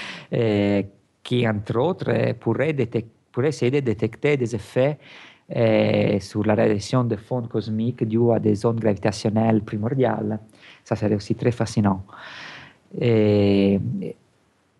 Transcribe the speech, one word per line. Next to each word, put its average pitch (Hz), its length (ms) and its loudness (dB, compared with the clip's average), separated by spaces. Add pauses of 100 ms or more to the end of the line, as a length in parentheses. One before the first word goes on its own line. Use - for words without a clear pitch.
(340)
euh, 101 480 2 (400)
qui, 120 260 0
entre 107 300 -2
autres, 156 320 -2
euh, 117 280 0
pourraient 127 360 0
détec-, 117 320 -2 (260)
pourraient 127 160 0
essayer 135 220 0
de 143 100 0
détecter 123 560 -2
des 120 180 -2
effets, 131 440 -2 (580)
euh, 107 640 2
sur 107 240 -4
la 107 100 2
radiation 110 500 2
des 110 120 -2
fonds 123 260 -6
cosmiques 113 600 -4
dues 113 280 2
à 110 60 2
des 104 280 0
ondes 117 140 0
gravitationnelles 110 840 0
primordiales. 110 760 -2 (460)
Ça 117 100 -2
serait 104 200 0
aussi 104 200 -2
très 123 180 0
fascinant. 104 520 0 (960)
Et 101 800 4 (1000)